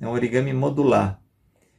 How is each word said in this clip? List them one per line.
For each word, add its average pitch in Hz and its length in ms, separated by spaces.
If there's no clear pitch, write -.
é 113 80
um 117 40
origami 123 420
modular. 131 680